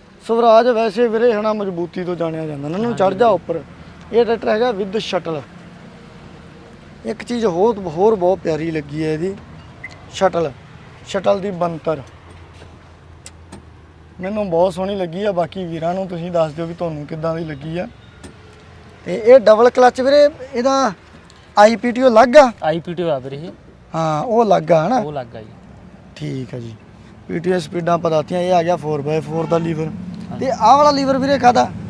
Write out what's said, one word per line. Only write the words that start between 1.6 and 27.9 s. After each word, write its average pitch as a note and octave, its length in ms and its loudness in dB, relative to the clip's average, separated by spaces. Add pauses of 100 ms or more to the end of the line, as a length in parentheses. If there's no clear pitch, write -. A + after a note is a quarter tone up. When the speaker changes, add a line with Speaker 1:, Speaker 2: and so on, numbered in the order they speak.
Speaker 1:
ਤੋਂ F3 120 -4
ਜਾਣਿਆ D#3+ 300 -6
ਜਾਂਦਾ, D3 220 -8
ਇਹਨਾਂ F3 120 -6
ਨੂੰ A#3 60 -2
Speaker 2:
ਹਾਂਜੀ, A#3+ 120 -4
Speaker 1:
ਚੜ੍ਹ G3 180 0
ਜਾ A#3 100 2
Speaker 2:
ਹਾਂਜੀ। G#3 100 4
Speaker 1:
ਉੱਪਰ। E3 260 -6 (500)
ਇਹ A3+ 140 2
ਟਰੈਕਟਰ A#3 240 -2
ਹੈਗਾ A3+ 200 0
with G3 260 -6
shuttle। E3 460 -6 (1600)
ਇੱਕ A3+ 180 -8
ਚੀਜ਼ A#3 220 -4
ਹੋਰ, G3 340 0
ਹੋਰ F#3 360 0
ਬਹੁਤ F3+ 240 0
ਪਿਆਰੀ D#3+ 320 -4
ਲੱਗੀ D3+ 320 -6
ਹੈ D#3 100 -2
ਇਹਦੀ, F3+ 220 -4 (800)
ਸ਼ਟਲ, F3 380 0 (560)
ਸ਼ਟਲ G3+ 320 0
ਦੀ G3 120 -6
ਬਣਤਰ E3 500 -4 (2250)
ਮੈਨੂੰ G3+ 280 -6
ਬਹੁਤ E3+ 240 2
ਸੋਹਣੀ F#3+ 220 -6
ਲੱਗੀ F3+ 300 -6
ਆ। G#3 60 0
ਬਾਕੀ F3+ 340 -4
ਵੀਰਾਂ E3 280 -6
ਨੂੰ F#3+ 140 -6
ਤੁਸੀਂ F3 240 -8
ਦੱਸ D#3+ 220 -2
ਦਿਓ E3 120 -6
ਵੀ E3+ 80 -10
ਤੁਹਾਨੂੰ D#3+ 320 -8
ਕਿੱਦਾਂ D#3+ 300 -6
ਦੀ E3+ 80 -8
ਲੱਗੀ D#3 340 -10
ਆ। F#3+ 100 -6 (1160)
ਤੇ F3 100 -6 (100)
ਇਹ B3+ 140 10
ਡਬਲ A3 300 6
ਕਲੱਚ B3 320 4
ਵੀਰੇ, D4 280 6 (240)
ਇਹਦਾ C4 400 0 (640)
ਆਈ A3 180 6
ਪੀ A#3+ 160 -2
ਟੀ A#3+ 100 -4
ਓ C4 60 4
ਅਲੱਗ A#3+ 300 6
ਆ? B3+ 140 8 (120)
Speaker 2:
ਆਈ D#3+ 160 0
ਪੀ F3 140 -10
ਟੀ E3+ 100 -4
ਓ E3 60 0
ਆ C#3 100 0
ਵੀਰੇ C3+ 160 -10
ਇਹ। E3 160 -12 (440)
Speaker 1:
ਹਾਂ, D#3 280 -2
ਉਹ A#3+ 200 2
ਅਲੱਗ E3+ 280 2
ਆ D#3+ 160 4
ਹਨਾ? B3 120 0
Speaker 2:
ਉਹ D3+ 120 -4
ਅਲੱਗ A#2+ 240 -10
ਆ A2+ 60 -14
ਜੀ। A2 60 -20 (680)
Speaker 1:
ਠੀਕ C3+ 400 -10
ਆ B2+ 40 -10
ਜੀ। A#2 140 -14 (540)
ਪੀ F3 120 -6
ਟੀ F3 140 -2
ਓ F3+ 60 0
ਸਪੀਡਾਂ E3+ 340 -4